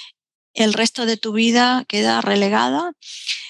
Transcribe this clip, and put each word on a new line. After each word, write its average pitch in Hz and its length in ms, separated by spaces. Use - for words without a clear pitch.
el 220 200
resto 226 320
de 226 120
tu 220 140
vida 240 560
queda 220 320
relegada. 226 720